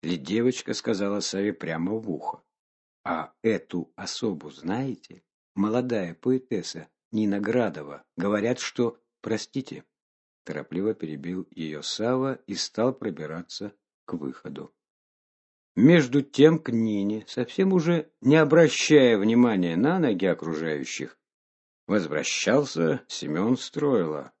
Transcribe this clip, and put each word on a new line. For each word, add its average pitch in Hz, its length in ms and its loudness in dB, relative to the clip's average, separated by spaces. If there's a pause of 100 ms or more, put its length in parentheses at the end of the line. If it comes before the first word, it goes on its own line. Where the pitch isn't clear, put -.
Ли 85 160 -4
девочка 107 560 -2
сказала 101 480 -2
Саве 98 320 -4
прямо 82 400 -4
в 110 180 -6
ухо: - 320 -8 (640)
«А 85 360 -6
эту 92 540 -4
особу 92 560 -8
знаете? 110 720 -8 (320)
Молодая 107 580 -2
поэтесса 113 760 -4 (240)
Нина 104 260 0
Градова. 101 640 -4 (140)
Говорят, 104 420 0
что...» - 400 -4 (220)
«Простите», - 640 -8 (580)
торопливо 85 500 -4
перебил 82 580 -8
ее 76 300 -8
Сава 127 680 -2
и 101 80 -8
стал 117 380 -2
пробираться 85 800 -10 (300)
к - 120 -10
выходу. 71 600 -10 (1000)
Между 139 460 6
тем 156 380 4
к 160 120 -10
Нине, 107 560 -2
совсем 190 460 0
уже 170 380 2 (100)
не 135 140 6
обращая 143 840 6
внимания 104 580 4
на 143 220 2
ноги 113 280 0
окружающих, 78 920 -4 (680)
возвращался 90 1200 0
Семен - 500 -2
Стройло. 87 840 -2